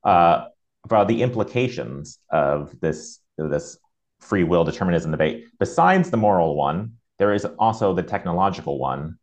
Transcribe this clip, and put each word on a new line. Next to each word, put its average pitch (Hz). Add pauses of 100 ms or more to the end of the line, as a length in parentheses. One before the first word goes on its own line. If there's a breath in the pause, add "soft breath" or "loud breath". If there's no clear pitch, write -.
uh, 85 (380)
about 104
the 113
implications 101 (120)
of 73
this, - (160)
this 78 (420)
free 95
will 85
determinism 82
debate. 78 (120)
Besides 180
the 120
moral 92
one, 85 (240)
there 104
is 101 (140)
also 107
the 87
technological 90
one. 69